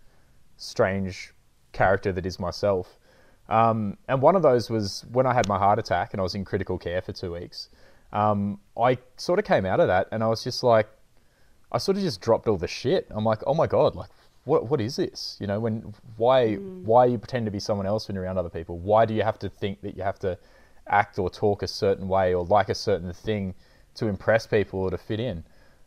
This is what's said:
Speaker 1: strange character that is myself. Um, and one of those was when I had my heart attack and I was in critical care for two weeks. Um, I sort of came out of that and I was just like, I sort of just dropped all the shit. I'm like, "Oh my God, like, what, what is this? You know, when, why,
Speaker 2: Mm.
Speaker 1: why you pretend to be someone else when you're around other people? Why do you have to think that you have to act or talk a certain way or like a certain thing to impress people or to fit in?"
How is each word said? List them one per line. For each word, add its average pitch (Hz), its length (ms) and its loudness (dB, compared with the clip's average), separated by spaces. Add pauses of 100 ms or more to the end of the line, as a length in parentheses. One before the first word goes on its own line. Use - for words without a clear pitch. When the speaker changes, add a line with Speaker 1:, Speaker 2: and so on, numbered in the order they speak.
(580)
Speaker 1:
strange 95 760 -2 (400)
character 98 380 2
that 90 140 -4
is 90 140 -8
myself. 92 580 -2 (520)
Um, 113 480 2 (100)
and 131 140 0
one 165 140 6
of 190 60 2
those 123 280 4
was 107 420 -4
when 127 140 2
I 123 80 2
had 117 140 2
my 98 100 0
heart 101 220 4
attack 104 340 -2
and 101 60 -4
I 95 40 0
was 90 120 -4
in 98 100 -6
critical 92 320 -4
care 90 240 -4
for 101 120 -10
two 87 200 -8
weeks. - 360 -14 (440)
Um, 101 460 0 (180)
I 131 200 4 (200)
sort 180 220 0
of 208 60 0
came 131 200 2
out 101 140 0
of 165 80 4
that 92 240 2
and 110 120 -4
I 113 40 0
was 113 160 -2
just 127 200 -6
like, 113 240 4 (840)
I - 60 -2
sort 190 200 0
of 202 60 -2
just 135 180 -4
dropped - 260 2
all 104 100 2
the 85 100 -4
shit. - 420 -2
I'm 107 160 -4
like, 110 200 0
"Oh 135 80 2
my 151 140 2
God, 151 280 2
like, 85 140 -12 (360)
what, 127 240 0
what 143 100 0
is 113 160 -4
this? - 460 -6
You 101 60 -6
know, 101 120 -2
when, 110 340 -6 (220)
why, 117 400 4
Speaker 2:
Mm. 185 280 -10
Speaker 1:
why 117 220 6
you 123 120 2
pretend 117 280 -6
to 107 60 -4
be 101 80 -4
someone 101 260 -4
else 107 220 -2
when 98 80 -8
you're 92 80 -6
around 92 140 -4
other 87 120 -4
people? 87 300 -10
Why 107 260 4
do 110 80 -2
you 107 100 0
have 107 160 -2
to 98 100 -8
think - 320 -6
that 101 160 -12
you 90 60 -8
have 98 160 -4
to 90 180 -4 (500)
act 104 320 2
or 92 100 0
talk 104 340 0
a 92 40 -6
certain 98 400 0
way 92 260 2
or 90 120 0
like 98 240 4
a 104 60 -2
certain 90 360 -2
thing 98 420 -6 (420)
to 117 120 -4
impress 107 400 0
people 98 320 0
or 92 100 -2
to 85 80 -4
fit 107 220 -6
in?" 101 240 -6 (440)